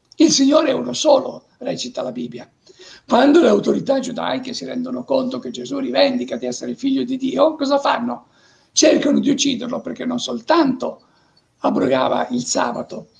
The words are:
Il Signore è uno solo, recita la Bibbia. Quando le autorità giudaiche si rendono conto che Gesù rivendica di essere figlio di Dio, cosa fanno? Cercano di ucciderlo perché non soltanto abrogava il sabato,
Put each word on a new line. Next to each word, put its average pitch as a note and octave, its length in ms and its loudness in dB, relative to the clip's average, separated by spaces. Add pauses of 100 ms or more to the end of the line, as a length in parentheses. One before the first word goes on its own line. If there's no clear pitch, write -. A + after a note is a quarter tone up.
(160)
Il D#4+ 140 6
Signore C#4+ 400 4
è - 20 0
uno B3 220 -4
solo, - 500 0 (140)
recita B2+ 420 -8
la B2 100 -6
Bibbia. A#2+ 400 -12 (560)
Quando C#4+ 360 6
le A#3+ 60 6
autorità G#3 500 2
giudaiche - 560 -6
si - 100 -10
rendono - 400 -8
conto C3 340 -2
che B2 120 -10
Gesù B2 280 -8
rivendica B2+ 580 0
di B2 100 -8
essere B2 280 -6
figlio C#3 300 0
di C4 140 -4
Dio, C4+ 360 2
cosa C#4 240 0
fanno? B2 500 -2 (440)
Cercano - 480 4
di C3+ 80 0
ucciderlo D#2+ 540 -2
perché - 240 -10
non E2 140 -4
soltanto - 840 0 (560)
abrogava - 720 0
il B2 140 -4
sabato, - 640 -4 (120)